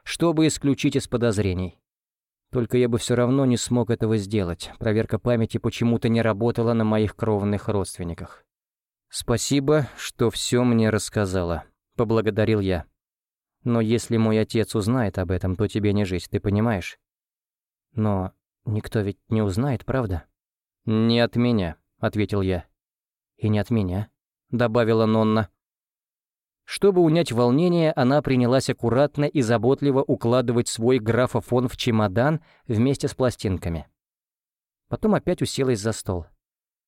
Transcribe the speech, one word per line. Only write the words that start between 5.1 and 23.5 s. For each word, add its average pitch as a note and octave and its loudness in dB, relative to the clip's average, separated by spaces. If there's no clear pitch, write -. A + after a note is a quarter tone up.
памяти A#2 0
почему-то A#2 0
не A2+ 2
работала A2+ 0
на A2+ 2
моих G#2+ 0
кровных G#2 -2
родственниках. F2+ -6
"Спасибо, C#3 0
что - -2
всё - 0
мне A2+ 2
рассказала", — F#2 -2
поблагодарил G#2+ 2
я. F#2 -2
"Но A#2 0
если A2+ 0
мой A2 2
отец A2 -2
узнает A2+ 0
об F#2 -2
этом, F#2 -2
то G#2 0
тебе G#2 0
не G#2 0
жить, F2+ -4
ты G2+ -2
понимаешь?" G#2 -2
"Но G2+ -2
никто G#2+ -4
ведь G2 -4
не A2 0
узнает, G#2+ -2
правда?" G2+ -4
"Не A2+ 2
от A#2 0
меня", — A#2 0
ответил G#2 -2
я. F#2+ -2
"И A2 -2
не G#2+ 2